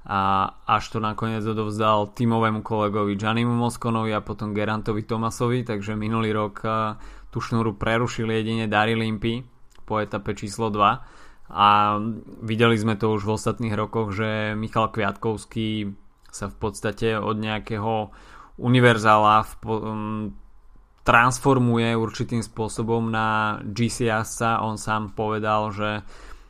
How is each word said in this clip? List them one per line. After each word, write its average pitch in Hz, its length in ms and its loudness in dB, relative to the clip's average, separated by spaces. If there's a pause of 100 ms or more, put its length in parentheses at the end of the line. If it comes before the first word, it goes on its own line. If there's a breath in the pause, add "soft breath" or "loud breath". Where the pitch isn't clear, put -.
a 98 160 -2 (480)
až 107 240 2
to 113 80 -4
nakoniec 110 420 -4
odovzdal 107 680 0
tímovému 113 480 2
kolegovi 104 560 0
Giannimu 117 400 0
Mosconovi 113 560 0
a 104 80 0
potom 107 320 -6
Gerantovi 104 560 -2
Thomasovi, 117 560 0
takže 104 320 -4
minulý 110 400 0
rok, 107 240 -2
eh, 110 320 -2 (400 loud breath)
tú 117 80 -6
šnúru 113 340 0
prerušil 113 540 0
jedine 113 400 0
Daryl 110 320 4
Impey, 113 400 -2 (480)
po 110 80 -2
etape 104 400 -2
číslo 110 320 -4
dva. 104 320 4 (480 loud breath)
A 104 480 6 (480)
videli 113 320 4
sme 107 240 0
to 110 160 2
už 101 80 -4
v 107 80 0
ostatných 110 400 -2
rokoch, 107 400 -2
že 107 400 -2
Michal 107 400 0
Kviatkovský 107 960 -4 (400)
sa - 240 -8
v - 40 -18
podstate 110 600 -2
od 104 200 -2
nejakého 107 760 -4 (420 loud breath)
univerzála 110 880 6
v - 160 -10
po-, 110 240 -4
mm, 107 420 -6 (800)
transformuje 120 880 2
určitým 113 480 -2
spôsobom 113 680 -4
na 110 500 0
G 107 300 -2
C 120 160 -2
jazdca. 113 560 0
On 110 160 -4
sám 107 340 -4
povedal, 107 560 0
že 107 320 -2 (500 loud breath)